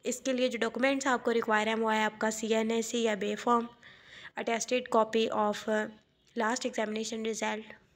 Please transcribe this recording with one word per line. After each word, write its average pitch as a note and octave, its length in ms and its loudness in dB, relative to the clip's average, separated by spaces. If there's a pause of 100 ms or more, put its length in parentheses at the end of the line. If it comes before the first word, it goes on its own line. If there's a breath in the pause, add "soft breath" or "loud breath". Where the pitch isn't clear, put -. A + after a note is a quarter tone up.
इसके B3 280 -2
लिए B3+ 160 2
जो A3+ 100 -4
डॉक्यूमेंट्स C4 480 0
आपको A#3+ 240 2
रिक्वायर A3 380 2
हैं A3+ 60 0
वो A3+ 140 0
है A3 160 2
आपका G#3+ 260 0
सीएनआईसी A3 720 0
या A3 120 2
बे G#3 200 -2
फॉर्म, A#3 320 2 (680 loud breath)
attested A#3 580 -2
copy A3+ 320 4 (160)
of, G#3 260 -2
uh, G#3+ 160 0 (500)
last A#3 300 0
examination A3 640 -4
result G#3+ 420 -4 (240)